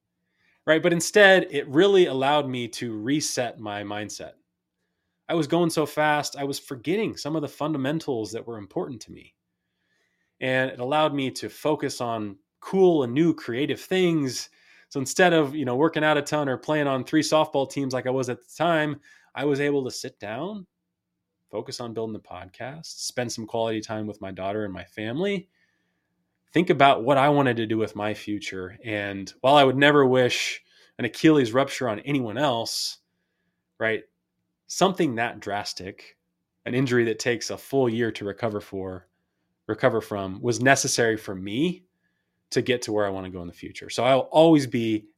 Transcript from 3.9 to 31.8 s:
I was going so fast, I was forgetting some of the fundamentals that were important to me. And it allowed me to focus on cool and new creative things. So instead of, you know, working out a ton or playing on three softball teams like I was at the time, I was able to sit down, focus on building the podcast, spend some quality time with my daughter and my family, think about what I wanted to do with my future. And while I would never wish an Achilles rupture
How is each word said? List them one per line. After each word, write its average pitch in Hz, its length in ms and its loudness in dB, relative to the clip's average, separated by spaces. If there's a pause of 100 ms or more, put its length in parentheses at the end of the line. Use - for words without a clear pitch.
I 156 60 0
was 156 120 0
going 165 220 2
so 156 160 0
fast, 147 520 0
I 139 80 -4
was 139 140 -6
forgetting 147 580 -4
some 151 180 -6
of 156 60 -2
the 143 80 -4
fundamentals 139 840 -4
that 113 160 -10
were 117 100 -12
important 113 440 -10
to - 100 -20
me. - 240 -20 (1040)
And 131 320 0
it - 80 -12
allowed 147 340 2
me 131 180 -2
to - 180 -10
focus 143 520 -2
on 110 380 -6 (200)
cool 180 440 4
and 120 100 -4
new 156 200 4
creative 131 460 -4
things. 165 680 0 (400)
So 143 100 -6
instead 175 320 4
of, 151 220 2
you 151 100 -4
know, 123 120 -2
working 156 280 2
out 151 140 4
a 143 60 2
ton 147 260 -2
or 127 80 -2
playing 151 300 -2
on 131 160 0
three 156 180 2
softball 151 480 0
teams 135 240 -4
like 123 140 -4
I - 20 0
was 127 200 -2
at 120 120 -8
the - 140 -20
time, 151 440 0 (360)
I 131 100 -4
was 143 140 0
able 143 260 0
to 117 60 -6
sit - 280 -14
down, 165 460 -10 (880)
focus 120 280 -10
on 117 140 -10
building 113 200 -6
the 101 60 -10
podcast, 110 680 -14
spend - 460 -8
some 113 140 -10
quality 113 340 -2
time 107 280 -6
with 104 140 -12
my 95 100 -10
daughter 98 340 -6
and 98 80 -8
my 90 120 -12
family, 160 640 -6 (1040)
think 180 180 4
about 139 340 6
what 135 140 4
I 135 120 4
wanted 135 280 4
to 113 100 -2
do 110 100 -2
with 110 180 -4
my 107 180 -4
future. 98 720 -10
And 101 480 -6 (100)
while 135 140 4
I 147 80 8
would 131 140 4
never 143 280 6
wish 127 560 0 (360)
an 120 80 -4
Achilles 135 480 4
rupture 131 340 -2